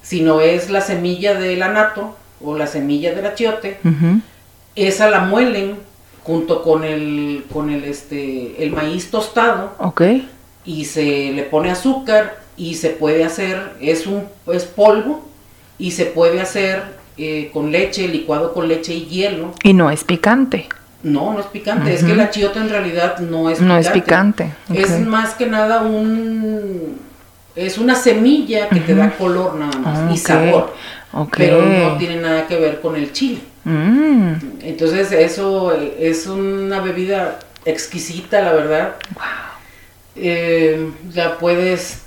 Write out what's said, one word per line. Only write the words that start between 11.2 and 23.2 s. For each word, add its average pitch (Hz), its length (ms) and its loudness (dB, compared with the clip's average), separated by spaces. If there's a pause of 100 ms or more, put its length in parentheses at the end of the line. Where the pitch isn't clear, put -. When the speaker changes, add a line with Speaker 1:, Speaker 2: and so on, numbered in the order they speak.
Speaker 1:
le 143 80 -4
pone 165 280 0
azúcar 214 680 0 (180)
y 165 200 -8
se 160 140 -2
puede 156 340 2
hacer, 190 580 -4
es 160 240 0
un, 196 180 -4 (260)
es 175 140 0
polvo 214 640 2 (500)
y 180 120 -6
se 165 160 -2
puede 170 340 4
hacer, 190 420 -2 (360)
eh, 156 340 -6
con 151 180 -2
leche, 180 380 -2
licuado 156 460 -2
con 170 120 -2
leche 160 280 -2
y 165 120 -6
hielo. 175 460 -4 (100)
Speaker 2:
¿Y 196 120 8
no 165 160 6
es 156 140 -4
picante? 220 640 0 (340)
Speaker 1:
No, 151 300 0
no 208 80 -4
es 196 60 -8
picante, 180 460 -2
es 175 100 0
Speaker 2:
Ujú. 170 40 4
Speaker 1:
que 170 60 4
el 220 80 6
achiote 208 400 0
en 214 80 -2
realidad 180 500 -2
no 165 320 -2